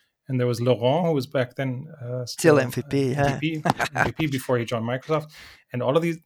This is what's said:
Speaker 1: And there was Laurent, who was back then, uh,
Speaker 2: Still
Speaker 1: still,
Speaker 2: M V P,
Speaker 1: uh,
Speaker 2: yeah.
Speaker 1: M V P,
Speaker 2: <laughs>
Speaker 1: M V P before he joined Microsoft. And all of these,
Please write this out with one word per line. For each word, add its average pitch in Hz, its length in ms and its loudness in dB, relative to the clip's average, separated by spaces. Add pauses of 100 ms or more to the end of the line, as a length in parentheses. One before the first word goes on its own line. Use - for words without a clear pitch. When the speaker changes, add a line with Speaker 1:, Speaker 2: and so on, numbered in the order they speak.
(280)
Speaker 1:
And 131 100 -2
there 123 80 2
was 120 140 -2
Laurent, 127 460 2
who 165 60 2
was 135 140 0
back 127 300 -4
then, 135 300 -4 (120)
uh, 123 280 -8
Speaker 2:
Still 151 300 6
Speaker 1:
still, 135 40 6
Speaker 2:
M 127 100 0
V 127 200 -6
P, 135 240 2
Speaker 1:
uh, 143 100 2
Speaker 2:
yeah. 139 80 2
Speaker 1:
M - 80 -4
V 156 220 -4
P, - 20 -
Speaker 2:
<laughs> - 320 0
Speaker 1:
M - 80 2
V - 80 -2
P 160 140 -2
before 131 320 -2
he 113 80 -2
joined 113 180 -4
Microsoft. 147 460 -4 (420)
And 123 100 -4
all 131 140 2
of 165 60 4
these, 170 240 -2